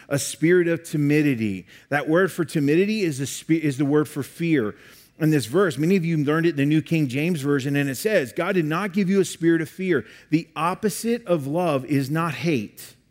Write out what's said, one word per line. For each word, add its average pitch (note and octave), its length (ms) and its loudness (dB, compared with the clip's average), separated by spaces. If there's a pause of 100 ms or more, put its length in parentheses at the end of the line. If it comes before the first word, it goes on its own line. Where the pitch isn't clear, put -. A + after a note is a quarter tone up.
"a C#3 100 0
spirit E3+ 520 2
of E3 160 -2
timidity." C#3+ 800 0 (240)
That C#3+ 180 -2
word F3 240 2
for E3+ 140 -4
timidity E3+ 560 0
is D#3+ 160 -2
the C3 100 -4
spi-, - 340 -2
is D3 160 -2
the D3+ 60 0
word D3 240 2
for C#3+ 160 -8
fear. D3 520 -2 (440)
In D#3 100 2
this C#3+ 180 2
verse, D#3 300 0
many E3+ 200 2
of E3 80 -2
you E3 100 0
learned D3+ 300 0
it E3+ 60 2
in D#3 40 -4
the C#3 100 2
New D3+ 160 2
King D#3 280 0
James D3+ 320 -2
Version, C#3 340 0
and C#3+ 140 0
it C3 60 -6
says, F3 360 0
"God F3 220 -2
did F3+ 100 2
not E3 300 -2
give F#3 160 0
you G3 100 2
a F3+ 60 2
spirit E3 340 2
of D#3+ 80 -6
fear." F3+ 380 -2 (240)
The D#3+ 260 0
opposite A3 720 -2
of E3+ 180 0
love D3 420 0
is C#3 220 0
not D#3+ 260 -2
hate. C3 600 -4 (160)